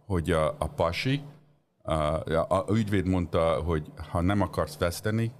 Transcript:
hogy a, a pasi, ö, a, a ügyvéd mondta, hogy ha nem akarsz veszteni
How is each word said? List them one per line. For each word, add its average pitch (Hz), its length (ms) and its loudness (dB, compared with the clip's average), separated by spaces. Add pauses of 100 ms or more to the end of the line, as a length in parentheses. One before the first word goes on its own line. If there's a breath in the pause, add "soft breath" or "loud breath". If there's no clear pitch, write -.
hogy 87 260 0
a, 78 160 4
a 78 280 -2
pasi, 127 460 0 (640)
ö, - 100 -2
a, 78 560 0
a 95 200 2
ügyvéd 101 380 2
mondta, 82 580 2
hogy 80 260 -2 (180)
ha 87 120 -2
nem 98 200 2
akarsz 85 360 -2
veszteni 107 640 -2